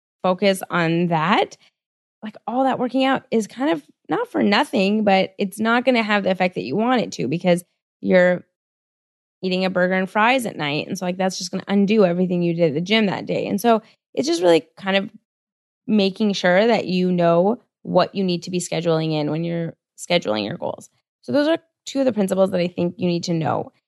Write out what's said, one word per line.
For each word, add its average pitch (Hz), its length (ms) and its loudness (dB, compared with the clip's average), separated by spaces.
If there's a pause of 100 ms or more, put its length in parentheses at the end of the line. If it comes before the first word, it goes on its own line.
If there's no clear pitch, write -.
(220)
focus 190 460 0
on 170 400 0
that, 170 480 0 (640)
like, 214 140 -14 (100)
all 247 180 -2
that 262 140 0
working 254 260 -2
out 269 260 0
is 220 160 0
kind 269 240 -4
of 330 140 -4 (240)
not 427 200 -4
for 302 140 -2
nothing, 214 640 0
but 190 340 2
it's 202 220 -6
not 226 240 0
gonna 247 180 2
have 208 220 0
the 185 60 0
effect 185 260 -2
that 92 80 -6
you 127 100 -6
want 233 260 0
it 95 120 -6
to - 160 -6
because 175 360 0 (360)
you're 180 440 2 (960)
eating 185 220 -2
a 185 60 0
burger 185 240 0
and 190 160 -2
fries 240 340 2
at - 120 -8
night. 143 320 -4
And 180 100 -8
so, 185 60 -8
like, 180 120 -4
that's 190 220 -2
just 180 120 -10
gonna 185 180 -8
undo 202 360 4
everything 175 380 0
you 170 100 0
did 165 180 2
at 127 40 -4
the 151 60 -2
gym 208 260 2
that 113 200 -4
day. 160 200 -4
And 190 140 -4
so 226 220 4 (300)
it's 262 140 -2
just 339 160 0
really 165 240 4 (100)
kind 190 200 -2
of 202 140 -2 (760)
making 202 460 0
sure 185 340 2
that 226 200 2
you 180 260 0
know 175 500 2 (200)
what 180 320 0
you 196 100 -2
need 175 180 -2
to - 80 -12
be 180 80 -2
scheduling 165 540 -2
in 151 180 -2
when 160 140 -4
you're 170 300 -6 (220)
scheduling - 480 -2
your - 140 -8
goals. - 320 -10 (320)
So 240 100 -8
those 285 160 2
are 330 100 0 (280)
two - 140 -4
of 269 40 0
the 254 80 2
principles 190 380 0
that 180 100 -2
I 175 60 0
think 175 320 -4
you 180 100 -2
need 170 160 -2
to 175 80 -4
know. 127 400 -4 (160)